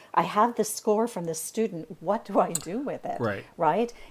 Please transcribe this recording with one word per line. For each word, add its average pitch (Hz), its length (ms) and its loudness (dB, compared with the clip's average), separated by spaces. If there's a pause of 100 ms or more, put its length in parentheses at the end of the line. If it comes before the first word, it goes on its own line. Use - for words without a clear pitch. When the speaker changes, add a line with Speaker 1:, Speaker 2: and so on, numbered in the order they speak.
(140)
Speaker 1:
"I 170 80 6
have 208 320 4
this 208 200 0
score 214 320 2
from 185 200 -6
this 160 140 -4
student, 185 600 -4
what 196 240 -2
do 202 160 2
I 165 120 2
do 170 260 -6
with 226 260 -6
it?" 143 160 -6
Speaker 2:
Right. 104 240 -2 (120)
Speaker 1:
Right? 180 360 2 (180)